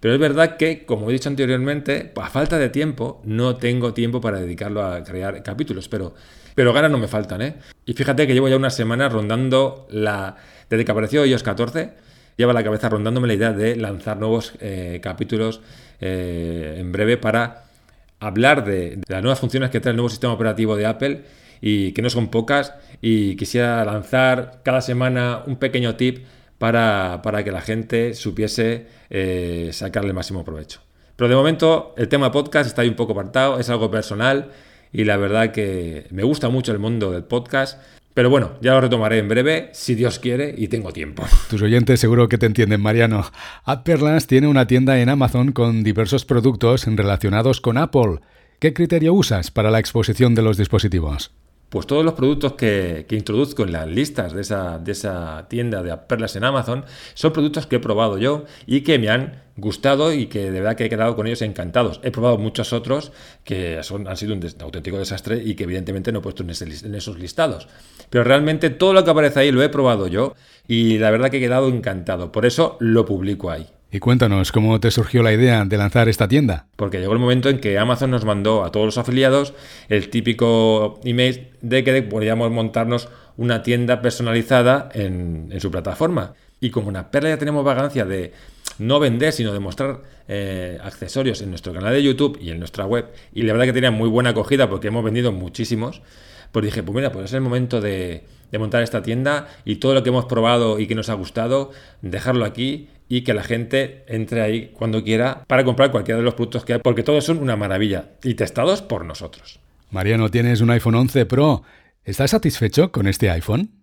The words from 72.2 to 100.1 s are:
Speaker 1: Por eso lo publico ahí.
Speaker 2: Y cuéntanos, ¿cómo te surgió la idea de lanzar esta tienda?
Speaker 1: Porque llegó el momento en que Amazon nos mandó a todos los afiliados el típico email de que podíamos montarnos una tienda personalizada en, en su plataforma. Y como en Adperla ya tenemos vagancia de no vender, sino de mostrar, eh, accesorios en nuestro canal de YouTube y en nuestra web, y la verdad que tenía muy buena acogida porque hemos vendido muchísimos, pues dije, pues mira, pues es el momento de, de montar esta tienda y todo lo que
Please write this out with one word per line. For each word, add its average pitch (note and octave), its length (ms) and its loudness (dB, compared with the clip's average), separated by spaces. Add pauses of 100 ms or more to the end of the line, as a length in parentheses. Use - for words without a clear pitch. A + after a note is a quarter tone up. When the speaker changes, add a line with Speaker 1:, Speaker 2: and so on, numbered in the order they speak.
Speaker 1:
Por G#2+ 140 0
eso D#3 360 2
lo A2+ 220 6
publico F#2+ 460 -2
ahí. D#2+ 160 -8 (260)
Speaker 2:
Y G2+ 80 -4
cuéntanos, A2+ 520 2
¿cómo A2 280 2
te A2+ 100 2
surgió A#2+ 320 2
la A2 120 4
idea A#2 320 4
de G2+ 120 0
lanzar A2+ 320 2
esta G#2 180 2
tienda? A2+ 380 2 (120)
Speaker 1:
Porque G2 220 -4
llegó F#2+ 140 -2
el A#2 60 2
momento B2 300 2
en C3+ 100 2
que G2+ 180 0
Amazon A#2+ 320 0
nos A#2+ 160 0
mandó G#2 380 2
a E2+ 80 -4
todos G#2+ 160 2
los G#2+ 100 -2
afiliados C3 560 2 (340)
el G#2 220 0
típico A2+ 960 2
email B2 460 0 (120)
de B2 220 0
que C3 180 2
podíamos A2 480 0
montarnos A#2 600 -2 (280)
una A#2 240 0
tienda A#2+ 400 0
personalizada B2 920 2
en, F2+ 560 -6
en F#2+ 100 -8
su G2 80 -4
plataforma. G2 640 -4 (260)
Y A#2 120 -4
como G#2 180 -4
en G2 60 -6
Adperla C#3 340 -2
ya D#3 80 0
tenemos D3 260 -2
vagancia C3+ 400 0
de F#2 300 -6 (460)
no B2 200 2
vender, C#3 320 2
sino A2+ 220 -4
de G2+ 60 -6
mostrar, B2 420 -8 (260)
eh, F#2+ 560 -8
accesorios A#2+ 600 -4
en F#2+ 80 -8
nuestro F2+ 200 -12
canal F#2+ 220 -4
de C#3 80 2
YouTube C#3 400 0
y E2+ 80 -10
en E2 80 -8
nuestra F2 300 -8
web, A#2 240 -4 (200)
y A2+ 120 -4
la A2 100 2
verdad A#2+ 140 4
que B2+ 60 0
tenía B2+ 180 2
muy A2 180 0
buena A#2+ 220 2
acogida A2 400 2
porque G2 160 -4
hemos A2+ 160 -2
vendido A#2 280 0
muchísimos, A2 720 -6 (500)
pues G#2+ 140 -2
dije, G#2 160 -4
pues F#2+ 140 -6
mira, C3+ 160 -2
pues F#2+ 140 -10
es G2+ 80 -10
el C3+ 80 -2
momento B2 380 -2
de, F#2 440 -6 (280)
de - 60 -6
montar A2 240 0
esta A2+ 220 -4
tienda C#3 460 -2 (160)
y - 100 -2
todo C3+ 180 2
lo C3+ 80 4
que B2+ 80 0